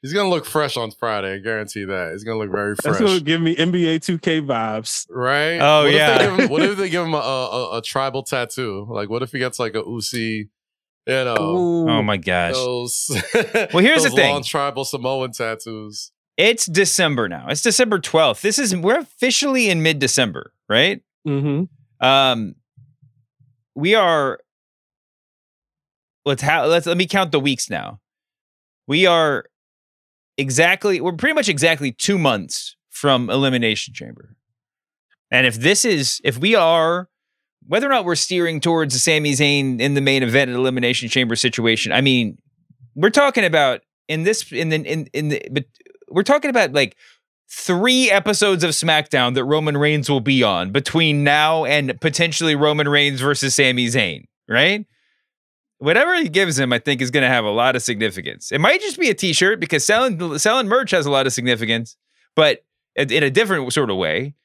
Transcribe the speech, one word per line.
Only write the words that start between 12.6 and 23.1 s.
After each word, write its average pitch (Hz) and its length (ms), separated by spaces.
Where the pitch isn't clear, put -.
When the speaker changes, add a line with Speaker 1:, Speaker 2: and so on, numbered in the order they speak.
Speaker 1:
<laughs> - 240
Speaker 3:
Well, 170 100
here's 185 200
Speaker 1:
those 139 80
Speaker 3:
the 123 60
thing. 151 160
Speaker 1:
long 143 100
tribal 139 420
Samoan 131 460
tattoos? 110 800
Speaker 3:
It's 226 300
December 156 600
now. 73 220
It's 147 140
December 220 340
twelfth. 156 460
This 208 160
is, 214 160
we're 196 240
officially 262 720
in 165 100
mid-December, 135 720
right? 143 320
Speaker 2:
Mm-hmm. 143 800
Speaker 3:
Um, 127 480